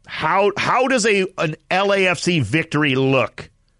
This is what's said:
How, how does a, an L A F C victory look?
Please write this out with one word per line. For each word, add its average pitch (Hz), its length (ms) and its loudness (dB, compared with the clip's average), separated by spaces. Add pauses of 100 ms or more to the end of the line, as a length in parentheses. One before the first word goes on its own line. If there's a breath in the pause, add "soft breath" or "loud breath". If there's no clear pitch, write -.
How, 190 500 0
how 247 300 0
does 247 180 0
a, 196 220 0 (100)
an 156 180 -4 (140)
L 196 240 2
A 190 140 2
F 175 100 0
C 175 220 0
victory 147 560 0
look? 135 560 0 (280)